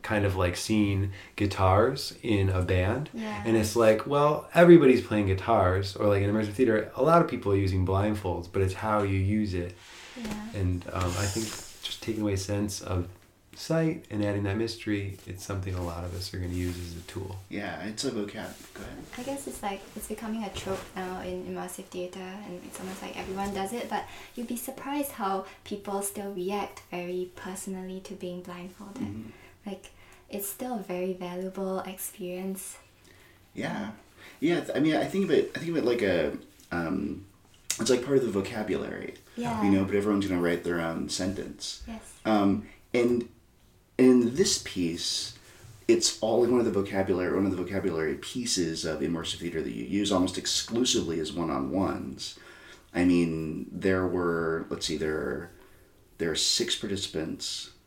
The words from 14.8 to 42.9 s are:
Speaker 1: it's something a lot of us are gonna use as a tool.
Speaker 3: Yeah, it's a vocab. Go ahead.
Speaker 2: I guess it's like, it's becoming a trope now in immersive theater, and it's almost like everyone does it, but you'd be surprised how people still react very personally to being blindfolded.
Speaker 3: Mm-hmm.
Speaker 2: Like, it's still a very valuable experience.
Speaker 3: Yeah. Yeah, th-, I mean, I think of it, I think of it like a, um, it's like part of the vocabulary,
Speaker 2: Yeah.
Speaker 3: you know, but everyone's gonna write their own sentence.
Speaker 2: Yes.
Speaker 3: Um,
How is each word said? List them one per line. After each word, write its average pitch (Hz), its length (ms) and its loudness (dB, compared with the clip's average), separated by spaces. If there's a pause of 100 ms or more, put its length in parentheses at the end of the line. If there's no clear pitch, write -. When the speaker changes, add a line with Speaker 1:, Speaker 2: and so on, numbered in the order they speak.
Speaker 1:
it's 95 180 -12
something 92 300 -4
a 90 80 -2
lot 85 220 -6
of 90 100 -6
us 92 180 -8
are 92 60 -8
gonna 90 160 -4
use 90 240 -2
as 85 180 -10
a 87 100 -10
tool. 95 300 -10 (140)
Speaker 3:
Yeah, 87 340 -6
it's - 200 -6
a 131 60 0
vocab. 101 400 -6 (220)
Go - 100 -14
ahead. - 220 -14 (140)
Speaker 2:
I 247 60 -10
guess 277 220 -6
it's - 160 -10
like, 196 180 -6 (140)
it's 208 140 -12
becoming 220 340 -6
a 196 80 -6
trope 190 300 -6 (160)
now 185 240 -8
in 180 240 -8
immersive 185 400 -10
theater, 180 340 -10
and 185 460 -12
it's - 160 -14
almost 190 220 -10
like - 160 -10
everyone 190 340 -6
does 196 220 -4
it, - 160 -6
but - 140 -4 (300)
you'd 233 140 -8
be 240 80 -4
surprised 277 560 -6
how 190 320 -2 (200)
people 202 360 -6
still 202 320 -6
react 196 580 -4
very 180 460 -6
personally 185 680 -8
to 202 100 -12
being 180 260 -8
blindfolded. 190 640 -12
Speaker 3:
Mm-hmm. - 280 -8 (360)
Speaker 2:
Like, - 240 -12 (400)
it's 202 180 -6
still 254 300 -6
a 190 40 -6
very 185 300 -2
valuable 185 680 -4
experience. 190 1000 -8 (760)
Speaker 3:
Yeah. 107 360 -6 (500)
Yeah, 156 200 2
th-, - 160 -6
I 131 40 2
mean, 156 160 4
I 123 80 2
think 190 200 0
of 160 60 -2
it, - 240 4
I - 40 -6
think 165 140 -4
of 160 40 0
it 123 80 2
like 117 160 2
a, 85 320 2 (380)
um, 80 560 -4 (520)
it's 113 120 0
like 123 140 4
part 139 120 2
of 120 80 4
the 110 60 0
vocabulary, 95 840 -4 (220)
Speaker 2:
Yeah. 233 260 -2
Speaker 3:
you 101 80 4
know, 98 140 6
but 95 100 0
everyone's 101 320 2
gonna 90 140 0
write 87 240 2
their 87 160 0
own 82 300 -4
sentence. - 760 -6
Speaker 2:
Yes. 226 140 -12 (240)
Speaker 3:
Um, 107 420 4 (280)